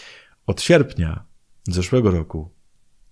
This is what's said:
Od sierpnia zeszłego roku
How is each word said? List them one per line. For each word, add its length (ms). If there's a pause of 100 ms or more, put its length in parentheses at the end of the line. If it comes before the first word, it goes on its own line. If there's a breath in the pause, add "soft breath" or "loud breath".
(460 loud breath)
Od 160
sierpnia 600 (400)
zeszłego 460
roku 400 (600)